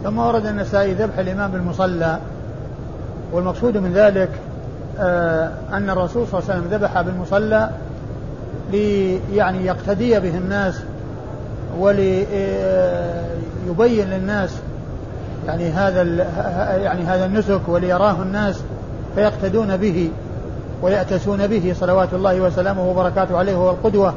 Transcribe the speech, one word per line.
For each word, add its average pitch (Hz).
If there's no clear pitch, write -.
ثم 208
ورد 233
النسائي 202
ذبح 208
الإمام 190
بالمصلى، 175
والمقصود 185
من 185
ذلك، 196
آه، 170
أن 202
الرسول 185
صلى 190
الله 208
عليه 180
وسلم 170
ذبح 196
بالمصلى 202
لي-، 196
يعني 185
يقتدي 202
به 175
الناس 190
وليبين، 196
آه، 190
للناس 190
يعني 165
هذا 185
ال-، 170
ه-، 185
يعني 185
هذا 185
النسك 196
وليراه 180
الناس 202
فيقتدون 196
به 180
ويأتسون 196
به 185
صلوات 180
الله 185
وسلامه 185
وبركاته 180
عليه، 190
هو 180
القدوة 196